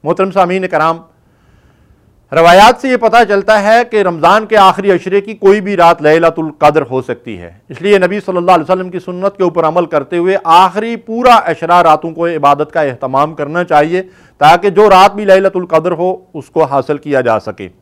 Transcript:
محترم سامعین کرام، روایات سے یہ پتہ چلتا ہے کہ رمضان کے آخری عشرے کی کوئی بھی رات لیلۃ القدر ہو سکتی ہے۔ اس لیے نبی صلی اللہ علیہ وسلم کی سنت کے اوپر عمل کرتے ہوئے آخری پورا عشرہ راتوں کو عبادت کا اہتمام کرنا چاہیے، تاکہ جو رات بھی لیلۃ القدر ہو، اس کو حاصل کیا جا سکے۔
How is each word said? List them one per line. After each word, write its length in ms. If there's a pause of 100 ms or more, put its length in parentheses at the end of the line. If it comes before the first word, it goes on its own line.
محترم 280
سامعین 380
کرام، 280 (1400)
روایات 480
سے 80
یہ 80
پتہ 200 (120)
چلتا 340
ہے 280
کہ 120
رمضان 440
کے 100
آخری 340
عشرے 300
کی 140
کوئی 260
بھی 160
رات 260
لیلۃ 360
القدر 520
ہو 120
سکتی 360
ہے۔ 140 (160)
اس 140
لیے 160
نبی 220
صلی 160
اللہ 140
علیہ 220
وسلم 180
کی 80
سنت 380
کے 60
اوپر 220
عمل 220
کرتے 320
ہوئے 260
آخری 520
پورا 480
عشرہ 280
راتوں 380
کو 160
عبادت 460
کا 80
اہتمام 540
کرنا 300
چاہیے، 380 (360)
تاکہ 320
جو 200
رات 240
بھی 100
لیلۃ 300
القدر 380
ہو، 240 (180)
اس 160
کو 140
حاصل 340
کیا 220
جا 200
سکے۔ 280 (140)